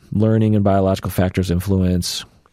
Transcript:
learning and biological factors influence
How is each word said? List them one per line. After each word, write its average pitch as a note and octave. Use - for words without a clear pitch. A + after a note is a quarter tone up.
learning A2
and G2+
biological F#2+
factors F#2
influence F2+